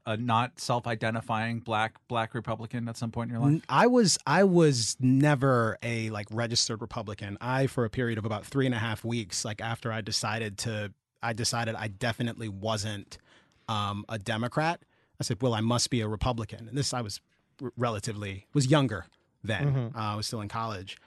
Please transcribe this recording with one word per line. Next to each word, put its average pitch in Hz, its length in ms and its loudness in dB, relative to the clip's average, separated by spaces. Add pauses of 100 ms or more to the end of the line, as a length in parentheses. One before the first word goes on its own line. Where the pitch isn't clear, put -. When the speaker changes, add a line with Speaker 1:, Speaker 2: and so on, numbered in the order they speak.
Speaker 1:
a 110 100 0
not 120 420 2
self-identifying 117 1000 -2
black, 110 360 0 (120)
black 113 240 -2
Republican 117 560 -6
at 117 80 -10
some 117 140 -4
point 117 200 -6
in 120 60 -6
your 117 80 0
life? 143 120 6
Speaker 2:
N-, 165 120 -4
I 156 180 6
was, 247 300 6 (100)
I 165 180 6
was 156 540 4
never 127 840 4
a, 117 260 -2
like, 104 220 -6
registered 113 500 0
Republican. 104 580 -8
I, 131 280 0
for 127 180 0
a 110 60 -2
period 117 260 -2
of 107 80 -4
about 107 220 -4
three 135 180 0
and 127 100 2
a 117 40 -2
half 110 260 -4
weeks, 113 400 -4
like, 110 160 -8
after 113 320 -4
I 113 80 -4
decided 107 580 -4
to, 107 360 -6 (280)
I 117 120 -2
decided 113 400 -2
I 110 140 -6
definitely 117 600 -4
wasn't, 104 720 -4 (500)
um, 104 400 -2
a 113 100 -6
Democrat, 120 600 -2 (400)
I - 40 -2
said, - 180 -2
"Well, 127 100 4
I 110 80 2
must 117 300 2
be 123 100 2
a 107 80 -2
Republican." 110 580 -4
And 113 120 -6
this, 143 160 -2
I 123 80 -4
was 104 180 -8 (420)
r-, 127 140 -8
relatively, 104 800 -4
was 143 140 6
younger 127 360 4 (400)
then. 104 300 0
Speaker 3:
Mm-hmm. 117 240 -2
Speaker 2:
Uh, 107 140 -2
I - 20 -2
was 104 120 -4
still 113 140 -6
in 104 80 -6
college. 107 480 -8 (100)